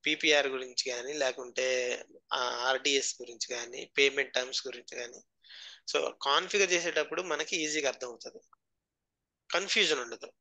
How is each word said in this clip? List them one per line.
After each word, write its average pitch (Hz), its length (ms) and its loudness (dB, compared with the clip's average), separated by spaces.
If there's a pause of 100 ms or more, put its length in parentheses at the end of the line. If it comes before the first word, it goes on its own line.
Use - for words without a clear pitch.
పీపీఆర్ 151 480 4
గురించి 127 360 -4
కానీ, 123 280 -6
లేకుంటే, 131 540 -2 (680)
ఆ, 135 80 0 (200)
ఆర్డీఎస్ 131 540 2
గురించి 120 340 -8
కానీ, 120 320 -8 (120)
పేమెంట్ 139 400 4
టర్మ్స్ 127 320 -2
గురించి 120 320 -12
కానీ, 123 240 -12 (680)
so - 120 0 (240)
కాన్ఫిగర్ 180 500 4
చేసేటప్పుడు 160 500 0
మనకి 156 340 -2
ఈజీగా 151 320 0
అర్థమవుతది, 123 520 -8 (1080)
కన్ఫ్యూజన్ 175 500 2
ఉండదు. 117 280 -8 (120)